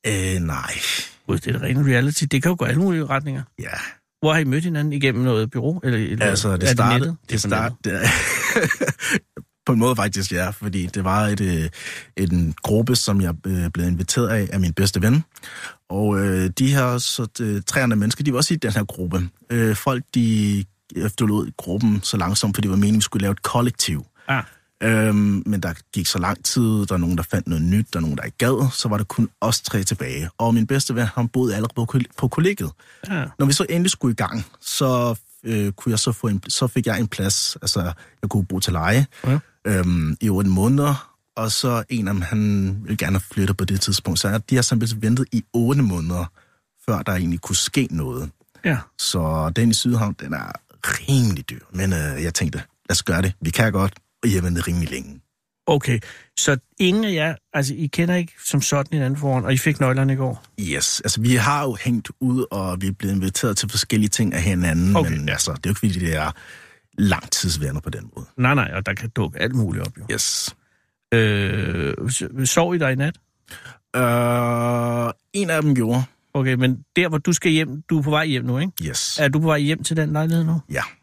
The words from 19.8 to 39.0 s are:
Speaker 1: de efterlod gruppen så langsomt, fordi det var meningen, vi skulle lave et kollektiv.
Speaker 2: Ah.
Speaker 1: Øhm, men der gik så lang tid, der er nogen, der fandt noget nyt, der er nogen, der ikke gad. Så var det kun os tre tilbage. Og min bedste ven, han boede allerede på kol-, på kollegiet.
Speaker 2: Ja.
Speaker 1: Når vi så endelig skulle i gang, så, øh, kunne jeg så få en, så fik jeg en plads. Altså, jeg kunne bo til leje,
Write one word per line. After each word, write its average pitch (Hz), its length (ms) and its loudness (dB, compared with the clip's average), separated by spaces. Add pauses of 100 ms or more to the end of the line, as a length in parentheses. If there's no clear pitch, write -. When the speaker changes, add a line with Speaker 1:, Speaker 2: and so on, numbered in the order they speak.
Speaker 1:
de 107 500 2 (320)
efterlod 104 600 0
gruppen 104 460 0
så - 140 -4
langsomt, 98 400 0
fordi 104 100 0
det 98 40 0
var 92 60 2
meningen, 101 200 4
vi 104 60 4
skulle 101 200 -2
lave 98 100 2
et - 100 -6
kollektiv. 117 640 -2 (220)
Speaker 2:
Ah. 135 140 0 (420)
Speaker 1:
Øhm, 104 640 4
men 104 160 0
der 87 100 -4 (220)
gik 90 120 -2
så - 120 -2
lang 90 260 -2
tid, 110 420 2
der 95 80 -2
er - 40 2
nogen, 85 180 2
der 85 60 0
fandt - 240 -2
noget 82 180 0
nyt, 98 280 2
der - 60 -2
er - 20 0
nogen, 78 160 -2
der - 60 -8
ikke - 160 -12
gad. 123 340 2
Så - 160 -4
var 104 100 0
det 104 100 -2
kun 117 200 0 (120)
os 113 200 0
tre - 220 -2
tilbage. 76 560 -4
Og 117 160 4
min 110 120 4
bedste 135 280 0
ven, 120 120 0 (100)
han 120 120 0
boede 123 280 0
allerede 110 200 -2
på 117 80 0
kol-, 123 200 0 (140)
på 131 100 0
kollegiet. 180 420 0 (380)
Speaker 2:
Ja. 170 160 -2 (140)
Speaker 1:
Når 139 80 4
vi 139 60 4
så 175 160 2
endelig 175 220 2
skulle 123 220 0
i 107 40 -2
gang, 104 280 -4 (160)
så, 123 540 0 (300)
øh, 104 280 0
kunne - 180 -4
jeg 107 80 2
så 123 140 0
få - 140 -4
en, 101 220 0
så - 180 0
fik 117 200 0
jeg 117 140 0
en 110 80 0
plads. - 540 -2
Altså, 98 180 -2 (420)
jeg 104 80 -4
kunne 101 140 2
bo 92 160 -2
til - 120 -2
leje, 95 340 2 (200)